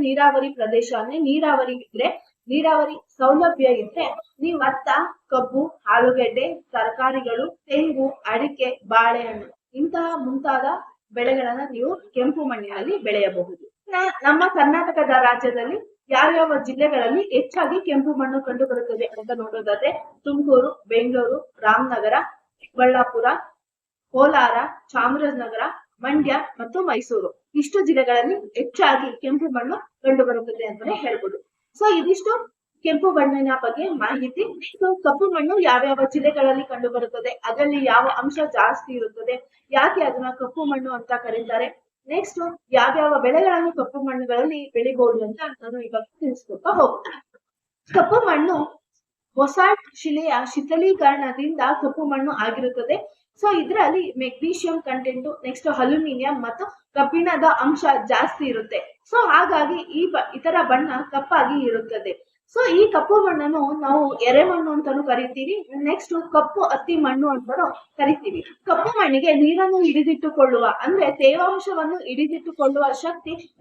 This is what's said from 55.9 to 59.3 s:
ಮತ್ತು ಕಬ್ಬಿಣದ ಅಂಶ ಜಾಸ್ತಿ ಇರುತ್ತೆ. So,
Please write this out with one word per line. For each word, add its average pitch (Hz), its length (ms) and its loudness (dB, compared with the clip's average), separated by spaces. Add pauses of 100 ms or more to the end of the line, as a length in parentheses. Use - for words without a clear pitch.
ಮತ್ತು 233 200 -10 (320)
ಕಬ್ಬಿಣದ 320 500 2 (180)
ಅಂಶ 294 200 0 (280)
ಜಾಸ್ತಿ 285 400 -2
ಇರುತ್ತೆ. 214 260 -6 (320)
So, 453 60 0 (160)